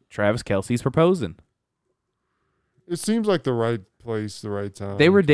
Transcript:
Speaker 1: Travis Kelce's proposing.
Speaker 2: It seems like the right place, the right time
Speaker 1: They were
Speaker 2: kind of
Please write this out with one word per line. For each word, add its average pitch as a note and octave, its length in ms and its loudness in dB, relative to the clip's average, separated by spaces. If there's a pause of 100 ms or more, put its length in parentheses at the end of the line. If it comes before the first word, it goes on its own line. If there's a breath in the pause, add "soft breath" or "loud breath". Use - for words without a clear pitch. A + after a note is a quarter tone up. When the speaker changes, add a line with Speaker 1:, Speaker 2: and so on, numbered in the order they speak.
Speaker 1:
Travis G#2 340 0
Kelce's G2+ 400 -2
proposing. D#3+ 520 0 (1500)
Speaker 2:
It F3 120 -6
seems A3 280 -2
like F#3 160 0
the C3 100 0
right A#2 280 0 (180)
place, G#2+ 420 -8
the G#2 100 -8
right G2+ 220 -6
time G2 260 -8
Speaker 1:
They D#3+ 100 6
were G3 120 6
Speaker 2:
kind - 20 -4
of D3 100 0